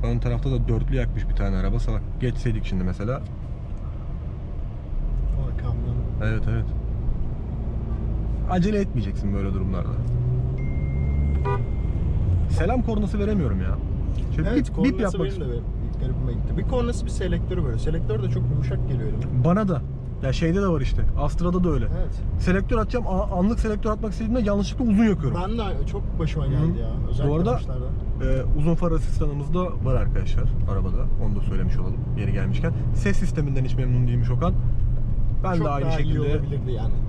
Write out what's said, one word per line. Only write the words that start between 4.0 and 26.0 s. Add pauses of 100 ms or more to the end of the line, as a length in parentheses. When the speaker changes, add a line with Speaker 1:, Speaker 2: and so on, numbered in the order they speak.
Speaker 2:
O
kamyon. (360)
Speaker 1:
Evet, (100)
evet. (1900)
Acele
etmeyeceksin
böyle
durumlarda. (2500)
Selam
kornası
veremiyorum
ya. (600)
Şöyle
Speaker 2:
Evet,
Speaker 1:
bip,
bip
Speaker 2:
kornası
Speaker 1:
yapmak
Speaker 2:
benim
de
bir
garibime
gitti.
Bir
kornası
bir
selektörü
böyle.
Selektör
de
çok
yumuşak
geliyor
elime.
Speaker 1:
Bana
da. (400)
Ya
şeyde
de
var
işte. (160)
Astra'da
da
öyle.
Speaker 2:
Evet. (180)
Speaker 1:
Selektör
atacağım.
a-,
anlık
selektör
atmak
istediğimde
yanlışlıkla
uzun
yakıyorum.
Speaker 2:
Ben
de
çok